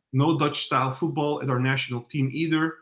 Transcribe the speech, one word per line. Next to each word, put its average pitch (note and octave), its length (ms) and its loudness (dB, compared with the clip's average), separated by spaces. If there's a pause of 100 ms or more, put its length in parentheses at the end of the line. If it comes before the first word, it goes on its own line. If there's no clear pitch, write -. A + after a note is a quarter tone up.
(140)
No D3 240 4
Dutch D3 280 0
style C3 260 0
football D3 520 -2
at C3+ 60 -4
our B2 100 0
national B2+ 440 -2
team C3+ 280 -2
either. D#3+ 500 0